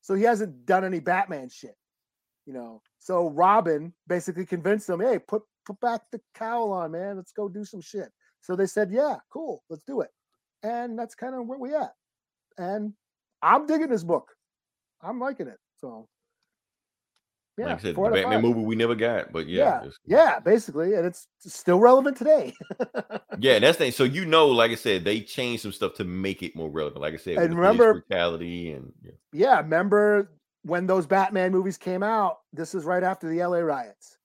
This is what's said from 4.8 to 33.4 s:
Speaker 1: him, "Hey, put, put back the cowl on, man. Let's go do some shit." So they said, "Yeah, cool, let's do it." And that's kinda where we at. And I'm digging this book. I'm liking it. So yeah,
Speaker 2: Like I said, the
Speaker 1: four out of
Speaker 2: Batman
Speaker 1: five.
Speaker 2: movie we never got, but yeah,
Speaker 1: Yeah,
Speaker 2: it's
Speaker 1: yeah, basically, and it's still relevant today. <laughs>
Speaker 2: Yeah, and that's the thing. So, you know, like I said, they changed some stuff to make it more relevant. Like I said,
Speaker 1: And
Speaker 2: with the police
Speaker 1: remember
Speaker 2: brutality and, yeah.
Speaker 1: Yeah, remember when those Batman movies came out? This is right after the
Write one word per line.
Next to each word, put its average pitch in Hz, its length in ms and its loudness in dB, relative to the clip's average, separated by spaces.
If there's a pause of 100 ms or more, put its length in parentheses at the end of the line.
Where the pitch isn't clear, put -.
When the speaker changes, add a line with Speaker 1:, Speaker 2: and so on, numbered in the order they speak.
Speaker 1:
him, 175 120 -2
"Hey, 226 180 2
put, 214 240 -6 (220)
put 196 160 -14
back 233 300 -2
the 208 100 -14 (140)
cowl 226 380 -6
on, 175 180 -6
man. 190 260 -8
Let's 180 160 -16
go 208 160 -8
do 202 160 -10
some 190 160 -16
shit." 180 320 -12 (300)
So 185 120 -6
they 190 120 0
said, 202 240 -2
"Yeah, 247 260 0 (140)
cool, 277 400 -10
let's 160 140 -14
do 262 180 -6
it." - 80 -8 (520)
And 233 360 -8
that's 226 160 -10
kinda 262 280 -10
where 254 160 -12
we 269 160 -8
at. 294 200 -4 (640)
And 208 340 -6 (480)
I'm 226 260 6
digging 311 220 0
this 214 160 -2
book. 170 320 -4 (640)
I'm 214 200 -10
liking 247 280 -8
it. 107 100 -20 (180)
So 127 320 -18 (1500)
yeah, 233 100 -6
Speaker 2:
Like - 120 -6
I 95 40 -14
said, 101 80 -4
the 82 40 -4
Speaker 1:
four 190 120 0
out 226 60 2
of - 20 0
Speaker 2:
Batman 110 240 2
Speaker 1:
five. 110 40 2
Speaker 2:
movie 117 240 2
we 110 80 -2
never 117 220 0
got, 110 360 -2
but 82 140 -4
yeah, - 360 2
Speaker 1:
Yeah, - 40 -14
Speaker 2:
it's - 200 -18
Speaker 1:
yeah, 285 340 4
basically, 180 540 0
and 175 120 -2
it's - 220 -10 (120)
still - 380 0
relevant 262 380 6
today. 294 360 2 (280)
<laughs> - 120 -6 (480)
Speaker 2:
Yeah, 127 140 6
and 104 100 6
that's 147 140 6
the 165 60 2
thing. 123 80 0
So, - 120 2
you 170 220 0
know, 160 200 6
like 117 240 6
I 113 60 -2
said, 98 280 0
they 104 160 0
changed 120 420 -6
some 101 100 -8
stuff - 220 -4
to 104 100 -6
make 92 400 -6
it 82 100 -10
more 80 160 -8
relevant. 73 320 -6
Like 78 120 -6
I - 20 -12
said, 85 200 -6
Speaker 1:
And - 60 0
Speaker 2:
with 170 80 0
the 170 60 -4
police - 20 -4 (220)
Speaker 1:
remember 226 120 8 (160)
Speaker 2:
brutality 87 640 -4
and, 67 200 -16 (100)
yeah. - 80 -20 (220)
Speaker 1:
Yeah, 214 260 4
remember 202 720 2 (320)
when 175 240 -2
those 185 180 2
Batman 190 460 0
movies 190 260 0
came 185 280 -6
out? 208 340 -2 (140)
This 160 240 -8
is 160 80 -6
right 180 180 0
after 185 260 -4
the 160 120 -2